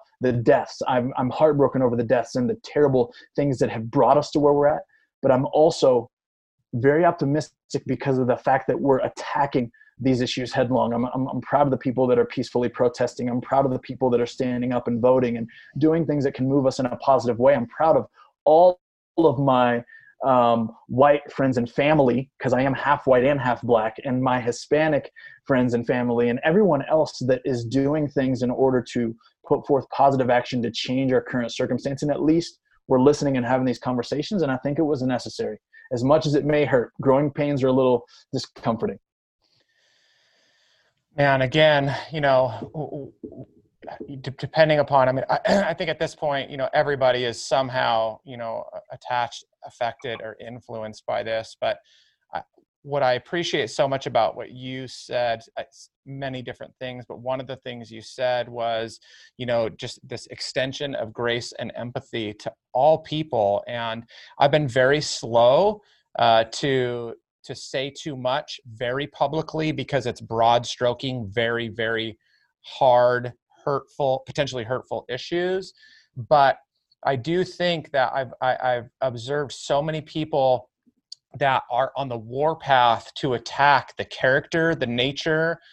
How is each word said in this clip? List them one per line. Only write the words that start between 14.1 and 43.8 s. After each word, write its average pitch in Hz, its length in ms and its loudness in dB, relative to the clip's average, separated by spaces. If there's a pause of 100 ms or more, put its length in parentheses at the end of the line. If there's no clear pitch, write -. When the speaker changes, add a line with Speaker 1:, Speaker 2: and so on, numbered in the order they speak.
Speaker 1:
are 120 60 0
standing 123 480 -2
up 123 160 -2
and 117 120 -2
voting 127 360 4
and 226 120 -8 (280)
doing 160 280 4
things 147 200 0
that 139 80 -2
can 131 140 -2
move 139 200 2
us 131 120 0
in 131 60 0
a 123 120 -4
positive 120 420 2
way. 135 160 6
I'm 120 120 0
proud 156 280 2
of 117 100 0 (380)
all 175 380 6 (360)
of 147 220 4
my, 123 420 2 (440)
um, 117 500 4 (120)
white 143 440 4
friends 131 260 0
and 120 140 -2
family, 139 580 2 (100)
'cause 127 120 -2
I 123 120 2
am 135 100 0
half 143 340 -2
white 127 160 6
and 143 160 2
half 123 220 -2
black, 113 420 0
and 127 180 -2
my 127 200 0
Hispanic 147 720 -2 (340)
friends 123 280 2
and 117 140 -2
family, 120 400 0
and 120 160 -2
everyone 160 460 2
else 156 300 0
that 131 260 0
is 123 180 -2
doing 139 460 0
things 131 340 -2
in 123 80 0
order 131 300 2 (120)
to 117 220 -2 (320)
put 135 180 0
forth 135 240 0
positive 131 400 2
action 123 340 0
to 113 80 -4
change 131 420 -2
our 123 80 2
current 120 320 -6
circumstance. 131 480 -4
And 147 100 0
at 131 100 -4
least 160 380 0 (280)
we're 131 120 4
listening 143 380 4
and 120 80 -2
having 127 200 0
these 123 140 -2
conversations, 139 640 -4
and 139 100 0
I 127 60 -2
think 143 220 -4
it 170 40 2
was 147 180 0
necessary. 117 580 -4 (340)
As 120 100 -2
much 147 220 4
as 147 100 2
it 139 100 2
may 147 200 2
hurt, 123 340 2
growing 139 320 4
pains 147 320 -2
are 135 40 4
a 131 40 4
little 127 340 2 (280)
discomforting. 110 680 -4 (2250)
Speaker 2:
Man, 135 280 4
again, 139 520 4 (160)
you 156 80 -6
know, 131 320 4 (220)
w-, 147 400 -10 (100)
w-, - 920 -16